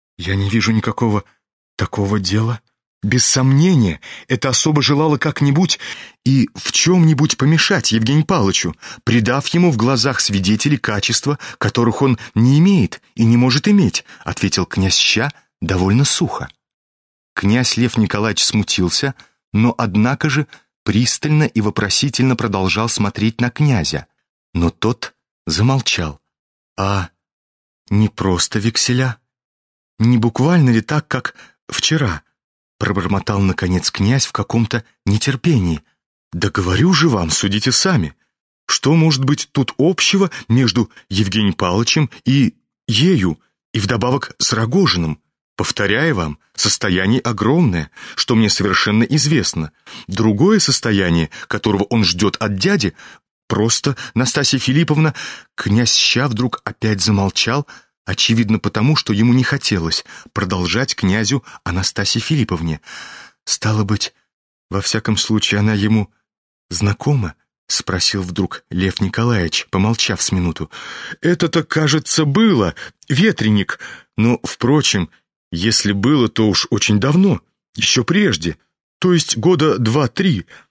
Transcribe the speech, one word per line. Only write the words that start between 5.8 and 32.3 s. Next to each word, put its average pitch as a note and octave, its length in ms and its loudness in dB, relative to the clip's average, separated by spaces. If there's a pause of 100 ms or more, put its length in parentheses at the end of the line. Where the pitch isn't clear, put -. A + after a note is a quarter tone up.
и C3 300 2
в - 160 -10
чём-нибудь D#3+ 640 2
помешать D3 540 2
Евгению B2 340 2
Павловичу, G2 500 0 (280)
придав A#2+ 460 0
ему F3 220 4
в A#2+ 60 0
глазах B2 420 0
свидетелей G#2+ 580 0
качества, A2+ 600 -2 (220)
которых A#2 420 0
он C3 160 2 (160)
не B2 240 4
имеет F3 440 2 (120)
и A#2+ 100 0
не A#2 140 6
может B2+ 300 2
иметь, G3+ 360 2 (220)
ответил F#2 400 -2
князь F#2+ 300 -2
Ща B2+ 360 0 (300)
довольно F#2+ 440 2
сухо. - 440 -4 (880)
Князь A#2 420 0
Лев A#2+ 200 0
Николаевич G#2+ 460 0
смутился, - 720 -2 (400)
но, A2+ 240 2
однако A2+ 520 0
же, C#3 180 -2 (360)
пристально D3+ 600 0
и A2 180 -2
вопросительно A#2 760 0
продолжал G2+ 540 -2
смотреть G#2+ 520 -2
на B2 100 -2
князя, G2 560 -2 (480)
но E2+ 160 0
тот - 420 -4 (320)
замолчал. G#2 720 -2 (580)
«А G2 320 -2 (800)
не G#2 200 2
просто F#2 500 -2
векселя? B2 580 -2 (800)
Не A#2 180 4
буквально C3 540 2
ли A2+ 100 2
так, D3+ 260 -4
как - 280 -6 (320)
вчера?» B2 560 -2 (540)